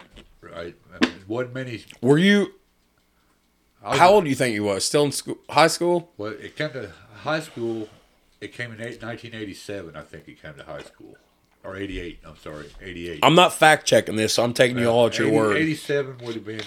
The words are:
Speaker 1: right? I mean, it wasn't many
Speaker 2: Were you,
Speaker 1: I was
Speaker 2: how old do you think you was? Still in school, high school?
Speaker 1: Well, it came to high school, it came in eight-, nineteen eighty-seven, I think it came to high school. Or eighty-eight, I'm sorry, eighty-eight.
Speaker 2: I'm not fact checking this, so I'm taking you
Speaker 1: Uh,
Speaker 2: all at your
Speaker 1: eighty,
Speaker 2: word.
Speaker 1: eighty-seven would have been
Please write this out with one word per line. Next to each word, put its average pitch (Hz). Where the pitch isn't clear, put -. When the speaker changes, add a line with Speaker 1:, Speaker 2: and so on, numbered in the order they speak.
Speaker 1:
right? 85
I 85
mean, -
it 95
wasn't 123
many 127
Speaker 2:
Were 135
you, 196
Speaker 1:
I 101
was 139
Speaker 2:
how 175
old 208
do 151
you 135
think 123
you 104
was? 98
Still 147
in 139
school, -
high 156
school? 170
Speaker 1:
Well, 104
it -
came 151
to 117
high 156
school, 113
it 104
came 120
in 107
eight-, 117
nineteen 113
eighty-seven, 98
I 76
think 76
it 76
came 78
to 69
high 73
school. -
Or 95
eighty-eight, 92
I'm 78
sorry, 76
eighty-eight. 85
Speaker 2:
I'm 143
not 180
fact 156
checking 107
this, 107
so 117
I'm 120
taking 127
you 120
Speaker 1:
Uh, 117
Speaker 2:
all 120
at 113
your 113
Speaker 1:
eighty, 110
Speaker 2:
word. 107
Speaker 1:
eighty-seven 143
would 117
have 104
been 110